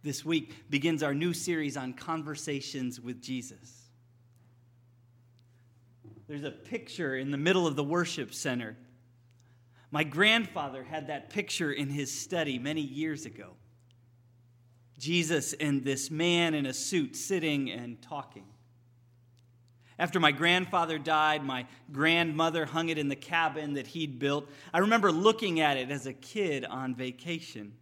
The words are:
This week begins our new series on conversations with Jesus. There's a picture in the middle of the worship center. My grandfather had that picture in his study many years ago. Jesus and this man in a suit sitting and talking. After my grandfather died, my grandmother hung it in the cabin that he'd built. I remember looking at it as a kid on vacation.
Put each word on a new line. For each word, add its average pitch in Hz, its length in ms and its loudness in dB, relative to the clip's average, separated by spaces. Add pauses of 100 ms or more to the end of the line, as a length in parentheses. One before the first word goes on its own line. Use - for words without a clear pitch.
This 143 220 -6
week 160 460 -2
begins 151 320 2
our 143 100 2
new 165 220 2
series 160 420 -2
on 127 160 -6
conversations 143 1040 -6
with 123 220 -10
Jesus. - 680 -10 (2250)
There's 147 180 -8
a 143 60 -4
picture - 640 -6
in 135 160 -2
the 139 40 -2
middle 175 300 4
of 143 100 2
the 147 80 0
worship 160 480 0
center. 120 460 -4 (1120)
My 151 140 2
grandfather 156 800 2
had 147 240 -8
that 147 200 -8
picture 175 420 -2
in 139 200 -4
his 143 280 -4
study 147 400 -2
many 151 220 -2
years 147 460 -6
ago. 92 300 -16 (1400)
Jesus 160 580 2
and 143 280 0
this 135 280 -2
man 170 440 2
in 143 100 0
a 131 100 -4
suit - 400 0
sitting 147 560 0
and 117 300 -10
talking. 131 460 -12 (1500)
After 175 200 2
my 156 120 10
grandfather 170 680 4
died, 151 440 4
my 127 240 -4 (260)
grandmother 160 760 2
hung 165 220 -2
it 160 100 0
in 143 100 0
the 139 80 -2
cabin 151 580 -2
that 131 140 -4
he'd 147 300 -6
built. 143 320 0 (240)
I 170 40 4
remember 202 340 6
looking 190 480 4
at 143 180 4
it 127 120 -4
as 135 160 -6
a 135 60 -6
kid 143 540 -2
on 127 280 -4
vacation. 127 880 -8